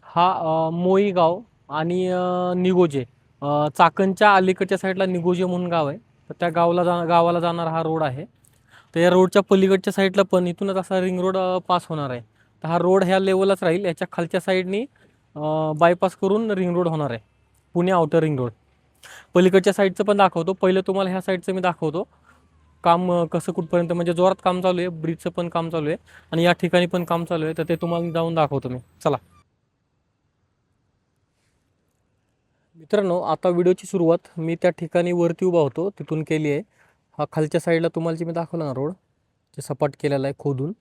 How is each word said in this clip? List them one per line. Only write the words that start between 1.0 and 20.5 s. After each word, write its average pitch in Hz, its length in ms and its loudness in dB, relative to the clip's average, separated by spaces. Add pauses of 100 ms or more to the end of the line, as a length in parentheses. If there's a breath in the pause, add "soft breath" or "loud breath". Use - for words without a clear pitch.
आणि, 175 400 -2
अ, 180 480 -2
निगोजे, 180 480 0 (380)
अ, 147 260 0 (100)
चाकणच्या 196 560 4
अलीकडच्या 185 440 2
साईडला 190 280 -2
निगोजे 180 380 0
म्हणून 180 260 -4
गाव 165 180 0
आहे. 160 100 -8
तर - 420 -20
त्या 175 80 0
गावाला 170 360 2
जा-, 175 240 -2
गावाला 170 320 4
जाणारा 170 300 -4
हा 165 120 -4
रोड 160 200 -2
आहे. 143 220 -4 (680 soft breath)
तर 165 60 0
या 175 100 6
रोडच्या 185 320 4
पलीकडच्या 190 500 2
साईडला 196 300 0
पण 180 240 2
इथूनच 190 300 -4
असा 185 240 -2
रिंग 180 200 -2
रोड, 185 160 0
अ, 185 220 -2
पास 175 280 0
होणार 147 240 -6
आहे. 123 100 -8 (420)
तर 156 60 -8
हा 170 100 0
रोड 185 260 4
ह्या 185 140 2
लेवललाच 190 440 0
राहील. 185 220 0
याच्या 180 280 -4
खालच्या 175 280 -4
साईडनी, 190 460 -2 (500 soft breath)
अ, 156 420 -2
बायपास 175 380 2
करून 214 340 0
रिंग 185 240 -2
रोड 175 140 0
होणार 151 220 -4
आहे, 117 100 -8 (540)
पुणे 175 180 2
आउटर 165 260 2
रिंग 156 200 0
रोड. 123 120 -4 (840 loud breath)
पलीकडच्या 185 380 6
साईडचं 190 320 0
पण 202 120 2
दाखवतो. 185 360 2